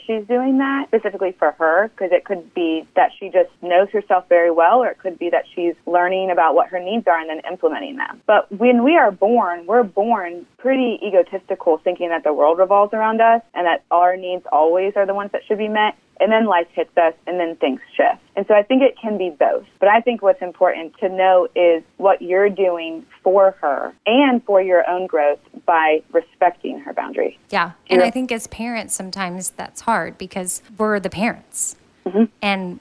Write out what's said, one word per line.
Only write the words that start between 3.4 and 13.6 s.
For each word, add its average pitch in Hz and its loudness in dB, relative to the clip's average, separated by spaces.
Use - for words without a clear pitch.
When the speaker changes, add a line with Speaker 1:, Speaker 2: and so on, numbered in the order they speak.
Speaker 1:
knows 180 2
herself 196 -2
very 170 4
well, 170 4
or 220 -2
it 151 -8
could 180 -10
be 175 -6
that 165 0
she's 170 -2
learning 180 0
about 165 2
what 165 2
her 185 -8
needs 196 -6
are 170 4
and 160 -10
then 156 -10
implementing 147 -4
them. - -10
But 208 2
when 233 2
we 311 4
are 247 4
born, 190 -2
we're 226 2
born 190 -4
pretty 254 -2
egotistical, 185 -2
thinking 175 -4
that 165 -4
the 151 0
world 147 2
revolves 202 2
around 220 0
us 233 4
and 175 -2